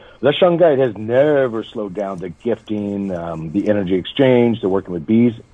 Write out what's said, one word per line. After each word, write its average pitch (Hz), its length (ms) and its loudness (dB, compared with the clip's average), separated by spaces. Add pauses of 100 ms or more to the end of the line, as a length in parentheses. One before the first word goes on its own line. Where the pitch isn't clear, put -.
(200)
The 135 100 2
Shungite 170 480 4
has 123 180 0
never 123 680 0
slowed 104 300 -10
down 98 240 -6
the 87 120 -10
gifting, 101 840 -6
um, 82 360 -8
the 98 180 -2
energy 101 280 0
exchange, 120 680 2
the 101 60 0
working 92 240 -2
with 82 140 -8
bees, 117 280 4 (200)